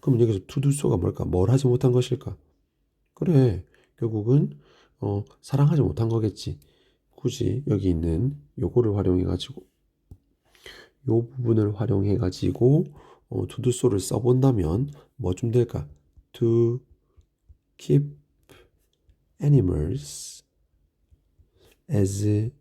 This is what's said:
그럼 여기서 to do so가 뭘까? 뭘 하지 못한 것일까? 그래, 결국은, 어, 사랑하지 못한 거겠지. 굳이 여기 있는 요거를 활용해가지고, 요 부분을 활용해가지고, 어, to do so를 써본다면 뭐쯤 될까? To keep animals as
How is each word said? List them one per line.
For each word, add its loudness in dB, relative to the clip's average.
그럼 2
여기서 2
to -6
do 2
so가 0
뭘까? -2
뭘 2
하지 2
못한 2
것일까? -2
그래, 2
결국은, 0
어, -4
사랑하지 2
못한 0
거겠지. -4
굳이 -4
여기 0
있는 -2
요거를 0
활용해가지고, -2
요 0
부분을 0
활용해가지고, 0
어, -6
to -12
do 0
so를 0
써본다면 0
뭐쯤 -4
될까? -2
To 0
keep 0
animals 0
as 0